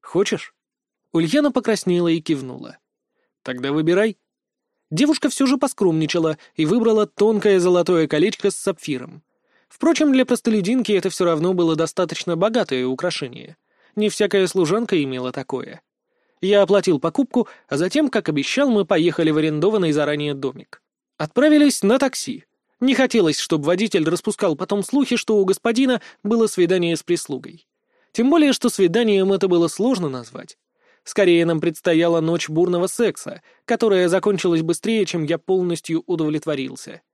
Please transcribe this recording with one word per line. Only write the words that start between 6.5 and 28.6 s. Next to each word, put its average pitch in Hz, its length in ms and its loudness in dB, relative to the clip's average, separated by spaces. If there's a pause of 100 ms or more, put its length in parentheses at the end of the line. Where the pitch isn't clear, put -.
и 160 100 -2
выбрала 220 420 2
тонкое 208 520 2
золотое 175 480 2
колечко 165 440 0
с - 60 -10
сапфиром. 147 680 -8 (460)
Впрочем, 302 440 0
для 262 120 4
простолюдинки 220 680 0
это 190 180 0
всё 180 140 -2
равно 170 280 0
было 170 220 2
достаточно 165 640 -2
богатое 180 500 0
украшение. 131 680 -6 (400)
Не 214 120 0
всякая 196 380 2
служанка 190 560 0
имела 127 300 -6
такое. 131 500 -10 (580)
Я 202 220 4
оплатил 180 380 2
покупку, 240 480 0 (200)
а 139 80 -4
затем, 214 320 0
как 220 200 -2
обещал, 160 420 0
мы 202 140 2
поехали 165 460 2
в 151 80 0
арендованный 160 540 0
заранее 147 420 -2
домик. 135 480 -10 (340)
Отправились 294 680 4
на 202 160 4
такси. - 460 -4 (360)
Не 254 140 2
хотелось, 226 440 2
чтобы 151 260 -4
водитель 185 440 0
распускал 175 460 -2
потом 190 300 -4
слухи, 262 320 0
что 220 200 0
у 196 80 4
господина 233 560 0 (220)
было 226 240 2
свидание 175 500 0
с - 60 -8
прислугой. 160 640 -6 (460)
Тем 240 180 0
более, 302 220 4
что - 160 -2